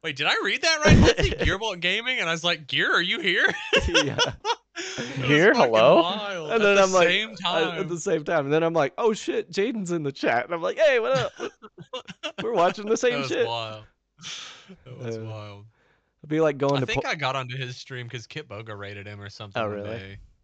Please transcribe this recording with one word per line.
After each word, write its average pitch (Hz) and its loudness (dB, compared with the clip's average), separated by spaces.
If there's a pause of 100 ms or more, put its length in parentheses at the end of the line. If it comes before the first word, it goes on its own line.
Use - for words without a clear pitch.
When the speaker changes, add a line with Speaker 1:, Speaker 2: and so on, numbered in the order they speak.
Speaker 1:
"Wait, 156 -6
did 147 -6
I 240 2
read 214 -2
that 320 0
right?" 302 10
Did - 6
I - 2
see - 0
Speaker 2:
<laughs> - -8 (120)
Speaker 1:
Gearbolt 196 -6
Gaming? 233 2
And 175 0
I - 2
was 160 -2
like, 160 0
"Gear, 170 2
are 180 4
you 190 0
here?" 196 2 (280)
<laughs> 539 4
Speaker 2:
Yeah. 440 2 (580)
Speaker 1:
It 349 -10
was 127 -4
Speaker 3:
Here? 160 6
Speaker 1:
fucking 151 4
Speaker 3:
Hello? 120 8
Speaker 1:
wild. 190 -4
Speaker 2:
And - -2
Speaker 1:
At 220 2
Speaker 2:
then 202 6
Speaker 1:
the 196 6
Speaker 2:
I'm 190 2
like, 180 6
Speaker 1:
same 202 0
Speaker 2:
uh, 220 -16
at 170 -2
Speaker 1:
time. 185 -4
Speaker 2:
the 170 -6
same 165 -2
time. 156 0
And 143 0
then 160 2
I'm 165 0
like, 151 0
"Oh, 226 2
shit, 233 -6
Jaden's 202 -4
in 170 -2
the 139 -4
chat." 120 -2
And 175 -8
I'm 170 -6
like, 185 -4
"Hey, 277 4
what 247 0
up?" 233 -2 (600)
Speaker 1:
<laughs> - -12
Speaker 2:
We're 220 -4
watching 196 0
the 220 0
same 247 0
Speaker 1:
That - -2
was 135 -4
Speaker 2:
shit. 226 -2
Speaker 1:
wild. 110 -8 (1000)
That 123 -18
was 117 -8
Speaker 2:
Uh, 110 -10
Speaker 1:
wild. 104 -14 (560)
Speaker 2:
it'd 147 -20
be 151 -2
like 151 0
going 139 0
Speaker 1:
I - 0
Speaker 2:
to 131 0
Speaker 1:
think 151 -4
Speaker 2:
po- 277 -4
Speaker 1:
I 214 -4
got 135 -4
onto 127 -8
his 127 -8
stream 123 -14
'cause 120 -12
Kit 151 -14
Boga 107 -14
rated 101 -14
him 104 -14
or 101 -14
something 104 -10
Speaker 2:
Oh, 107 -2
Speaker 1:
one 104 -6
Speaker 2:
really? 104 -8
Speaker 1:
day. 98 -16 (260)